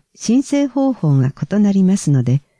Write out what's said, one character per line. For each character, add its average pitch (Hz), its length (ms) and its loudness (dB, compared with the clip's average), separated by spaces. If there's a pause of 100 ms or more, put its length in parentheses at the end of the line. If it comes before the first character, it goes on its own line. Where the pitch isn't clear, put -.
(160)
申 254 280 -2
請 285 240 -2
方 269 260 -2
法 151 240 0
が 135 160 0
異 196 260 -4
な 208 140 2
り 196 100 2
ま 185 140 2
す - 120 -6
の 135 140 2
で、 127 180 0 (180)